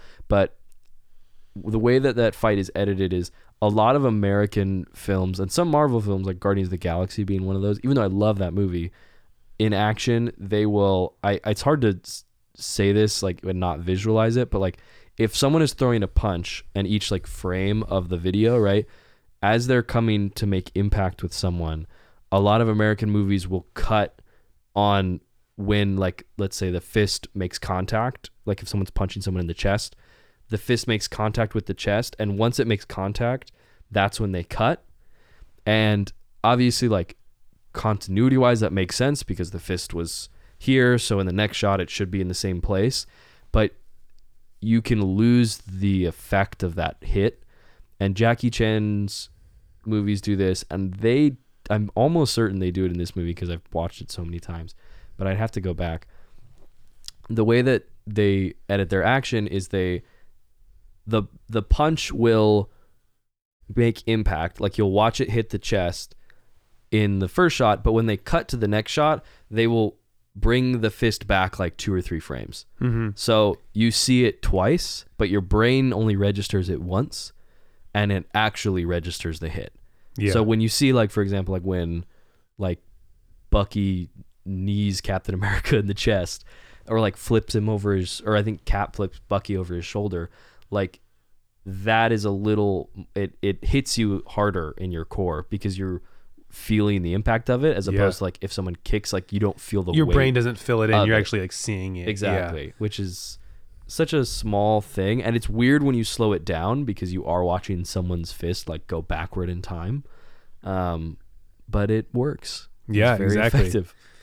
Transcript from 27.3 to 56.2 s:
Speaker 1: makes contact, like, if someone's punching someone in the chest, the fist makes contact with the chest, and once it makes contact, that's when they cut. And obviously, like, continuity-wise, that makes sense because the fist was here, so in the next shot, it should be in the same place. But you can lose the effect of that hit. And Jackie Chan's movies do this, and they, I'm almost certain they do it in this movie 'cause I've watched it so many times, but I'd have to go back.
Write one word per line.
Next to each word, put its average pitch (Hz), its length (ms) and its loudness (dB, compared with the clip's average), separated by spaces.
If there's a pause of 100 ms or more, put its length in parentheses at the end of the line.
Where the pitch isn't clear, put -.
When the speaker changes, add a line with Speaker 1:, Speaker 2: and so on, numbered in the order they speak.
Speaker 1:
makes 90 280 -6
contact, 107 680 -4 (140)
like, 101 160 -2
if 101 80 -14
someone's 98 220 -4
punching 95 320 -4
someone 92 200 -2
in 85 40 -4
the 85 80 -6
chest, - 400 0 (560)
the 107 80 -2
fist - 300 -2
makes 110 200 0
contact 110 460 -2
with 107 120 -4
the 98 80 -4
chest, 107 440 -2
and 101 200 -2
once 113 200 0
it 120 80 2
makes 107 180 0
contact, 117 640 -4 (400)
that's 101 300 0
when 98 120 -2
they 90 100 -2
cut. - 420 -2 (800)
And 107 480 2 (300)
obviously, 123 460 4
like, 95 280 -2 (560)
continuity-wise, 117 880 2
that 87 120 0
makes 95 240 -2
sense 139 260 0
because 90 300 -6
the 90 80 -8
fist - 340 -6
was 85 340 -8 (300)
here, 123 400 4
so 107 220 0
in 92 60 0
the 87 60 -2
next 104 240 0
shot, 98 240 0
it 85 80 -4
should 95 220 -6
be 98 100 -2
in 90 80 -2
the 90 60 -4
same 90 260 -4
place. 104 460 0 (460)
But 107 200 4 (880)
you 113 220 2
can 110 200 0
lose 110 560 4
the 95 460 0
effect - 580 -2
of 85 140 -2
that 82 260 -4
hit. - 400 0 (580)
And 98 160 0
Jackie 117 340 2
Chan's 107 800 -2 (560)
movies 104 340 0
do 101 160 0
this, 92 340 0
and 95 240 -6
they, 127 420 2 (340)
I'm 107 240 0
almost 151 400 2
certain 101 240 0
they 92 120 -2
do 95 140 0
it 90 80 0
in 87 60 -4
this 85 180 -6
movie 85 180 -4
'cause 87 160 -6
I've 82 120 -8 (100)
watched 85 280 -4
it 71 100 -14
so 87 140 -10
many 85 160 -8
times, 85 340 -12 (420)
but 98 100 -4
I'd 95 120 0
have 113 140 -2
to 104 80 -6
go 90 140 -2
back. 82 320 -4 (1200)